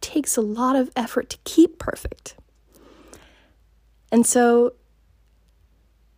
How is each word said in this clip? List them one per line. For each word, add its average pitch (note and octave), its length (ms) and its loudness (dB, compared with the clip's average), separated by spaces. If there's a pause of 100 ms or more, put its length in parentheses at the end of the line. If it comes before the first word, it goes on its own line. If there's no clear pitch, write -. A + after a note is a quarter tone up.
takes - 360 -4
a A#3+ 40 -2
lot A#3 340 -2
of C4 200 0
effort - 360 -6
to - 120 -12
keep - 360 2
perfect. - 560 -10 (1800)
And A#3 140 4
so A#3+ 480 2 (1400)